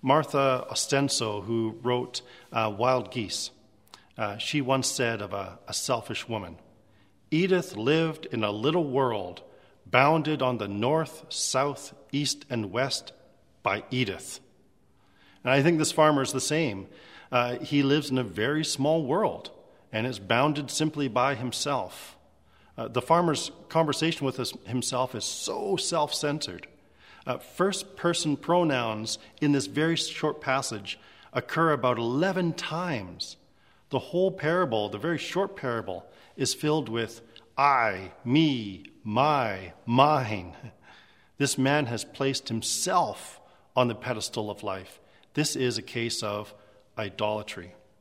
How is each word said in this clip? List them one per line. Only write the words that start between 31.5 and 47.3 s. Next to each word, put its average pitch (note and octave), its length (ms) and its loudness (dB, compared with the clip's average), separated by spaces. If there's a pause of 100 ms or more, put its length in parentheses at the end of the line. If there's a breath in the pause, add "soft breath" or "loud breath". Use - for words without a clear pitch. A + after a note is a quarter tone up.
about B2 240 2
eleven E3 560 0
times. C#3+ 840 -6 (500 soft breath)
The C#3 100 0
whole F3+ 320 0
parable, D3 600 0
the G#2 80 -8
very D#3 200 -2
short G3 380 -2
parable, A2 480 -4 (320 loud breath)
is - 160 0
filled D3+ 380 0
with A2+ 320 -4 (340 loud breath)
I, A2+ 560 2 (120)
me, A#2+ 600 2 (180)
my, A2 680 0 (140)
mine. A#2+ 680 4 (840 loud breath)
This C#3+ 180 0
man C#3 300 4
has A2+ 180 -4
placed - 440 -4
himself - 920 -2 (340 soft breath)
on B2 140 6
the A#2 60 -2
pedestal G#2+ 560 -6
of G#2 120 -8
life. F#2+ 380 -8 (340 soft breath)
This D3 220 0
is B2 220 0
a A2 40 -8
case A#2 400 -4
of G#2 300 -6 (460 soft breath)
idolatry. G#2 760 -4 (260)